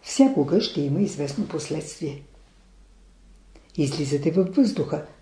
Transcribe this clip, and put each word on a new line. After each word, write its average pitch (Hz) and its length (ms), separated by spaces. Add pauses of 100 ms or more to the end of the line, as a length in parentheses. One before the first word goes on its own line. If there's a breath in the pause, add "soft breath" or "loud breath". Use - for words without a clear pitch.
Всякога 208 600
ще - 200
има 143 200
известно 147 460
последствие. 151 720 (1600 soft breath)
Излизате 143 540
във 180 240
въздуха 180 500 (160)